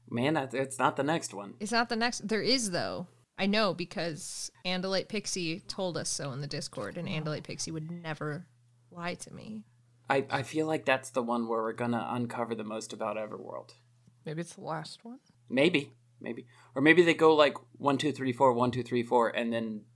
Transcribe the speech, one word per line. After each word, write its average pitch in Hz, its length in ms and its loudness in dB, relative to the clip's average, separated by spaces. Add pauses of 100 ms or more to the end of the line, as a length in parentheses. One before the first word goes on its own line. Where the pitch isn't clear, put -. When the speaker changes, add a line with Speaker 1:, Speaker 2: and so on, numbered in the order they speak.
(100)
Speaker 1:
Man, 131 260 2
I, 135 160 -2
it's 135 260 -4
not 143 180 2
the 139 60 0
next 151 300 0
one. 101 280 -12
Speaker 2:
It's 208 120 -4
not 233 160 2
the 240 80 -2
next. 233 320 -2
There 208 140 0
is, 226 280 2
though. 117 360 -2 (320)
I 190 80 0
know 202 260 2
because 170 800 -6 (160)
Andalite 185 420 -2
Pixie 175 520 -4
told 180 360 -4
us - 120 -4
so - 240 -4
in 135 80 -6
the 147 60 -6
Discord, 127 500 -8
and 175 120 -6
Speaker 3:
Oh. - 40 -6
Speaker 2:
Andalite 156 320 -4
Pixie 165 260 -8
would 160 200 -6
never 160 560 -6 (440)
lie 175 240 -8
to - 180 -14
me. 214 320 -12 (460)
Speaker 1:
I, 139 200 2
I 139 120 0
feel 156 240 -2
like 156 180 -2
that's 131 260 2
the 127 120 0
one 117 260 0
where 117 140 0
we're 113 100 -2
gonna 117 380 -2
uncover 120 440 -4
the 107 100 -6
most 110 280 -8
about 107 240 -4
Everworld. 107 540 -10 (560)
Speaker 3:
Maybe 156 140 -8
it's 170 140 -10
the 190 80 -18
last 156 420 -10
one? 240 140 -16 (300)
Speaker 1:
Maybe. 147 440 2 (280)
Maybe. 123 260 -10 (280)
Or 135 80 0
maybe 165 200 10
they 170 120 8
go, 160 200 8
like, 151 200 8 (220)
one, 139 200 2
two, 147 160 0
three, 127 200 -2
four, 131 200 6
one, 120 200 4
two, 123 100 -2
three, 120 220 0
four, 117 240 4
and 117 240 0
then 110 300 -4 (140)